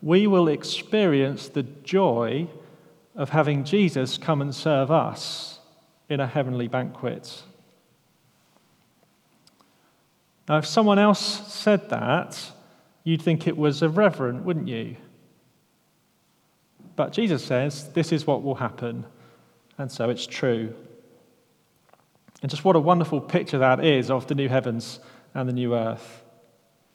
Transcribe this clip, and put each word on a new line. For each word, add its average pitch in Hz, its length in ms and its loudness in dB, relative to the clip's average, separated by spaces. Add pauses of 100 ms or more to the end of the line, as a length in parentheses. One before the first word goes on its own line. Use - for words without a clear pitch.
we 180 260 4
will 180 200 4
experience 143 1000 0
the 143 160 -4
joy 135 840 0 (680)
of 143 160 -4
having 147 320 2
Jesus 143 540 0
come 151 240 -2
and 143 120 -6
serve 135 360 0
us - 680 -2 (480)
in 143 120 -2
a 135 80 -2
heavenly 123 400 -4
banquet. - 760 -8 (3000)
Now, 151 100 4
if 151 80 -2
someone 208 320 4
else 208 240 6 (300)
said - 380 0
that, 120 640 -2 (500)
you'd 165 180 -2
think 160 260 0
it 156 100 -2
was 151 260 0
irreverent, 156 600 2
wouldn't 160 240 -4
you? 113 280 -8 (2000)
But 147 160 -2
Jesus 180 320 0
says, 143 460 -2
"This - 220 -2
is 160 140 0
what 135 160 2
will 135 140 -4
happen," 120 500 -8 (720)
and 135 140 -8
so 117 180 -2
it's 117 160 -4
true. 113 480 -2 (1700)
And 135 80 -6
just - 160 -6
what 190 100 8
a 160 40 6
wonderful 156 420 2
picture - 380 -2
that 131 240 6
is 135 260 4
of 131 160 0
the - 80 -4
new 139 160 0
heavens 123 500 -2 (360)
and 131 120 -4
the 127 60 -2
new 123 220 0
earth. 113 480 -6 (720)